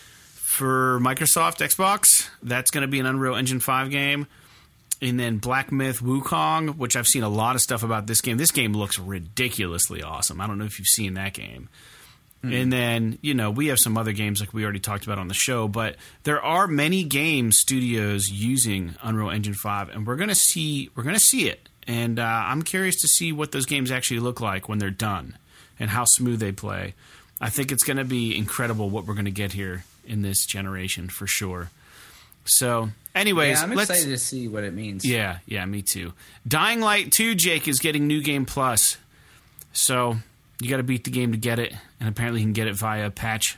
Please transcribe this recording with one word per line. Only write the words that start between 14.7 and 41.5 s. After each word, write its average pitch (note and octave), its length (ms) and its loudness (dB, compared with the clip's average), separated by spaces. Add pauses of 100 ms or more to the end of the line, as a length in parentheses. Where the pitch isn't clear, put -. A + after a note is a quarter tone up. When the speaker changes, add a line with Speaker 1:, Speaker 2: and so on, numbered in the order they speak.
Speaker 1:
talked G2+ 240 -6
about G#2 140 -4
on F#2 100 -6
the F#2+ 60 -6
show, A#2 320 0
but G#2+ 300 -2 (260)
there D3 200 0
are E3+ 240 4
many D#3+ 380 2
game C#3 480 2
studios G#2+ 800 2
using G2+ 720 0
Unreal A2 280 -2
Engine G#2 240 -4
five, G2+ 360 -4
and G#2+ 160 -8
we're B2 100 -2
gonna G3+ 180 0
see, D3+ 600 0
we're A#2+ 80 -6
gonna E3 160 -2
see G#3+ 300 4
it. - 200 -8 (180)
And, A#2 320 -2
uh, A#2+ 40 0
I'm A2+ 400 -2
curious F#3 400 -2
to D#3 60 0
see E3 240 2
what D3+ 200 -4
those C3+ 140 -2
games C3+ 240 0
actually B2+ 300 -2
look A#2+ 200 -4
like G2 280 -4
when G#2+ 100 -2
they're G2 120 -2
done F#2+ 460 -4 (420)
and A2 120 -2
how A#2+ 140 0
smooth A#2+ 340 4
they G#2 140 -2
play. G2 420 -6 (460)
I G#2+ 100 -2
think C#3 220 -2
it's B2+ 100 2
gonna C3+ 220 0
be A#2+ 340 0
incredible A2 500 -2
what G2 180 -4
we're G#2+ 80 -4
gonna G2+ 160 -2
get G2 220 -4
here F#2+ 320 -6 (220)
in G#2+ 160 -2
this G2 240 0
generation F#2+ 600 -4
for - 180 -8
sure. F2+ 440 -4 (760)
So, A#2 440 4 (240)
anyways, E3+ 420 4
Speaker 2:
Yeah, D#3 80 2
I'm F#3 60 -4
Speaker 1:
let's G3+ 180 2
Speaker 2:
excited E3+ 220 2
to C3 80 -2
see B2+ 300 -4
what G#2+ 160 -4
it G2 100 -6
means. G2+ 280 -8
Speaker 1:
Yeah, G#2+ 440 0
yeah, G2+ 180 -4
me G2+ 160 -4
too. F2+ 320 -4 (340)
Dying F#3 360 2
Light G#3 280 2
two, A3+ 240 4
Jake, E3 320 2
is C#3 120 2
getting D3+ 280 2
New D3+ 160 2
Game C#3+ 220 0
Plus. B2+ 540 2 (720)
So B2 460 2 (420)
you B2 80 -4
gotta C3 140 0
beat B2 220 -2
the - 60 -6
game B2 220 0
to A2+ 60 0
get A#2 200 0